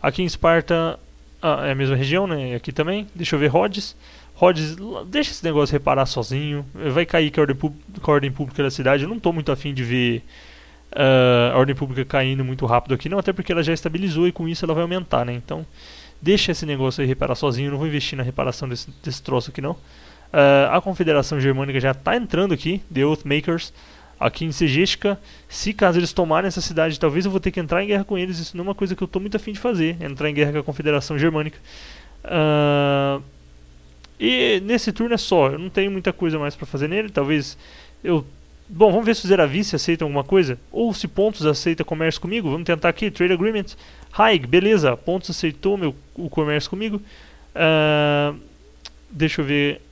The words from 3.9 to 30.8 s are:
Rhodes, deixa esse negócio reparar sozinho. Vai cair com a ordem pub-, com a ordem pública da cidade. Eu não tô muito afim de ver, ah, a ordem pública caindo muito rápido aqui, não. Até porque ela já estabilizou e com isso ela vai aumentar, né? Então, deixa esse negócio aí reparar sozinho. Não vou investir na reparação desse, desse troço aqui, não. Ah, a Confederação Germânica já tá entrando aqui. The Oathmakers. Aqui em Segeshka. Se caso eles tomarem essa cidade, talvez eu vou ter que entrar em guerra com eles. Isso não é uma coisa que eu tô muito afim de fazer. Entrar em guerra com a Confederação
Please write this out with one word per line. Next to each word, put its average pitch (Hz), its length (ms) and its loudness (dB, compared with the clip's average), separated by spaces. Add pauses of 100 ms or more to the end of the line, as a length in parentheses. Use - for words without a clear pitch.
Rhodes, 165 420 2 (300)
deixa 285 260 -2
esse - 120 -14
negócio 147 280 2
reparar 135 340 2
sozinho. 143 680 -4
Vai 160 320 -2
cair 160 260 0
com 156 100 0
a - 20 6
ordem 139 140 2
pub-, 147 200 -4 (240)
com - 100 -2
a 151 40 6
ordem 139 160 2
pública 135 320 -4
da 135 80 2
cidade. 135 320 2
Eu 156 60 -4
não 226 100 -6
tô 170 140 0
muito 156 200 -2
afim 143 200 -4
de 131 120 -4
ver, 120 400 0 (680)
ah, 127 640 4
a 127 40 4
ordem 135 160 4
pública 131 300 -4
caindo 135 400 0
muito 131 220 -4
rápido 120 280 2
aqui, 123 140 -6
não. 196 100 -2
Até 190 140 0
porque 185 200 -4
ela 170 100 2
já 156 100 0
estabilizou 170 540 0
e 175 60 2
com 165 160 -6
isso 170 160 -4
ela 160 100 0
vai 165 80 0
aumentar, 170 420 -2
né? 120 80 -4
Então, 151 340 -8 (540)
deixa 180 320 2
esse 156 140 -4
negócio 135 360 -2
aí 131 40 0
reparar 131 280 0
sozinho. 135 360 -2
Não 143 80 -4
vou 156 80 -2
investir 147 300 -4
na 131 60 -6
reparação 131 460 -4
desse, 123 220 -10 (120)
desse 127 200 -8
troço 127 280 -2
aqui, - 100 -10
não. 143 160 -6 (560)
Ah, 139 440 6
a 180 40 6
Confederação 156 600 0
Germânica 135 380 0
já 131 160 0
tá 165 220 -2
entrando 196 360 0
aqui. 170 280 -2 (120)
The 135 120 2
Oathmakers. 151 680 0 (460)
Aqui 135 260 -2
em 160 80 -4
Segeshka. 170 680 0 (300)
Se - 240 -6
caso 180 260 4
eles 175 140 0
tomarem 175 360 2
essa 180 120 -4
cidade, 160 380 -2
talvez 165 260 0
eu 196 60 0
vou 185 100 -2
ter 190 100 -2
que 185 100 -6
entrar 170 220 -2
em 202 60 -6
guerra 202 160 0
com 196 120 -4
eles. 180 220 -4
Isso 170 180 -10
não 175 80 -6
é 196 40 -4
uma 196 60 -4
coisa 190 200 -2
que - 80 -6
eu 180 60 -4
tô 185 120 -4
muito 208 160 -6
afim 214 160 -6
de 202 60 -10
fazer. 175 420 0
Entrar 147 300 -4
em 143 40 -6
guerra 147 180 2
com 151 60 -2
a 139 60 -4
Confederação 147 540 -2